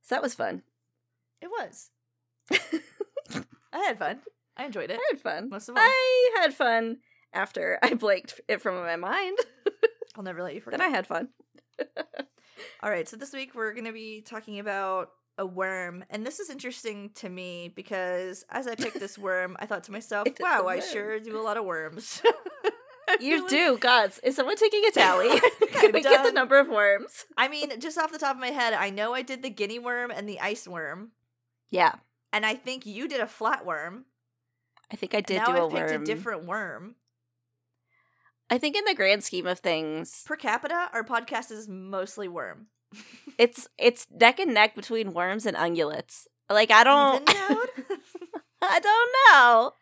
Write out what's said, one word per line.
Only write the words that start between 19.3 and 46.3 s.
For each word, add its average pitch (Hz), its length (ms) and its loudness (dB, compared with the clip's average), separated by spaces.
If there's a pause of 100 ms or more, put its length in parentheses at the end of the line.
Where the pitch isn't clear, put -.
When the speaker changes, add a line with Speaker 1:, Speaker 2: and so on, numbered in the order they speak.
Speaker 2:
I - 80 -12
thought 208 180 -8
to 208 80 -18
myself, 214 340 -6
Speaker 1:
<laughs> - 20 2
It 269 60 -4
is - 60 -14
a - 40 -6
Speaker 2:
"Wow, 294 240 2
I 185 80 -4
Speaker 1:
worm. - 40 -4 (120)
Speaker 2:
sure 214 260 -6
do 220 220 -10
a - 20 -6
lot 220 140 -2
of 220 80 -4
worms." 165 640 -8
<laughs> 453 60 6 (760)
I - 120 2
Speaker 1:
You 277 180 0
Speaker 2:
feel 294 40 -2
like 370 80 -6
Speaker 1:
do, 294 280 4
gods. 240 440 4
Is 269 140 0
someone 294 200 0
taking 427 300 2
a 427 60 6
tally? 185 360 6
Speaker 2:
<laughs> 453 120 4 (200)
Speaker 1:
<laughs> 427 120 2
Can 440 200 6
we 311 100 2
get 277 200 8
the 262 60 4
Speaker 2:
Done. - 60 0
Speaker 1:
number 269 260 6
of 277 80 4
worms? 202 560 0 (120)
Speaker 2:
I 254 120 2
mean, 294 320 -8
just 311 180 -8
off 320 140 -2
the 311 60 -14
top 269 180 -2
of 254 40 -14
my 254 120 -6
head, 240 220 0
I 196 160 -2
know 208 220 -4
I 262 100 -4
did 254 200 -10
the 269 80 -8
guinea 214 300 -8
worm 240 320 -6
and 208 160 -10
the 208 100 -12
ice 208 300 -8
worm. 175 420 -12 (600)
Speaker 1:
Yeah. 180 260 2 (360)
Speaker 2:
And 214 140 -2
I 214 80 0
think 254 320 -12
you 214 220 -10
did 277 120 -6
a 214 60 -2
flatworm. 180 760 -6 (880)
Speaker 1:
I 214 40 -16
think - 200 -8
I 208 40 2
did 190 180 -4
Speaker 2:
Now 220 80 2
Speaker 1:
do 247 60 4
Speaker 2:
I've 262 120 4
Speaker 1:
a 160 40 -2
Speaker 2:
picked - 220 -2
Speaker 1:
worm. 151 120 -4
Speaker 2:
a 151 40 -8
different 208 400 -6
worm. 190 480 -10 (1500)
Speaker 1:
I 247 100 0
think 302 180 -2
in 403 80 -2
the 403 100 0
grand 202 300 2
scheme 180 220 -6
of 180 120 -4
things 160 680 -4
Speaker 2:
Per 302 100 -8
capita, 294 560 -4
our 226 100 -6
podcast 233 480 -6
is 214 180 -16
mostly 190 600 -8
worm. 160 380 -12 (340)
<laughs> - 380 -20
Speaker 1:
it's, 240 280 4 (120)
it's - 340 2
neck 233 260 8
and 349 160 0
neck 214 200 4
between 214 380 -4
worms 185 320 -4
and 208 120 -2
ungulates. 160 720 -2 (220)